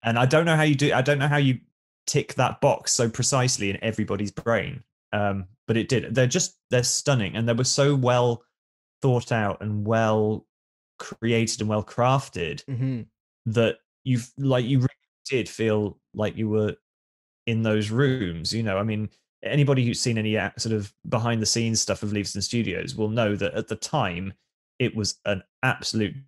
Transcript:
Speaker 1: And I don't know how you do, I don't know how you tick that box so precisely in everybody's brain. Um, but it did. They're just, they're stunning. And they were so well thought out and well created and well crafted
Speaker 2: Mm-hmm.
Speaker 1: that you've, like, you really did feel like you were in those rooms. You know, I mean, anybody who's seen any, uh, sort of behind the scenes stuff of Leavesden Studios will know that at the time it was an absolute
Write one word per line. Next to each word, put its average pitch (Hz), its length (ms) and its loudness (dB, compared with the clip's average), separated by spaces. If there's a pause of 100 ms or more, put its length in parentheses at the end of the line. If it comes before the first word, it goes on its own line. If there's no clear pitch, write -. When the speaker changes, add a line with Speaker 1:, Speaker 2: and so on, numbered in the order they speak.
Speaker 1:
And 117 140 2
I 123 80 4
don't 156 200 4
know 165 100 4
how 156 80 4
you 151 120 6
do, 135 180 2
I 123 80 2
don't 143 180 2
know 139 80 0
how 147 100 2
you 131 220 2 (480)
tick - 280 -2
that 123 260 0
box - 300 2
so 117 180 2
precisely 123 600 0
in 95 140 -4
everybody's 101 480 -2
brain. 98 520 -2 (300)
Um, 101 320 0 (220)
but 110 100 2
it 107 120 -2
did. 113 260 -2
They're 127 120 4
just, 165 300 -2 (140)
they're 123 120 2
stunning. 113 520 0
And 117 120 -2
they 120 60 2
were 120 100 0
so 143 320 2
well 123 480 2 (580)
thought 123 300 2
out 107 300 0
and 104 240 -4
well 110 640 2 (520)
created 113 640 -2
and 107 80 -2
well 107 140 0
crafted 127 840 -2
Speaker 2:
Mm-hmm. 127 360 -4 (460)
Speaker 1:
that 113 300 2 (260)
you've, 123 360 -2
like, 131 260 2
you 135 140 2
really 123 80 4 (420)
did 117 200 0
feel 107 500 0 (160)
like 95 220 -2
you 110 120 -2
were 107 260 0 (680)
in 113 160 0
those 107 300 2
rooms. 113 600 0
You 113 100 -2
know, 98 160 -2
I 104 40 0
mean, 107 260 -2 (340)
anybody 131 420 2
who's 117 160 -2
seen 117 160 0
any, 107 200 0
uh, 98 200 -2
sort 113 160 -4
of 104 180 -4 (160)
behind 117 340 0
the 107 40 0
scenes 113 360 0
stuff - 200 -2
of 107 100 -4
Leavesden 104 300 -4
Studios 92 540 -4
will 107 140 -2
know 110 260 0
that 98 180 -2
at 113 140 -6
the 110 80 -8
time 95 580 -4 (460)
it 123 160 -2
was 107 300 -4
an 101 180 -2 (180)
absolute 110 540 -2 (120)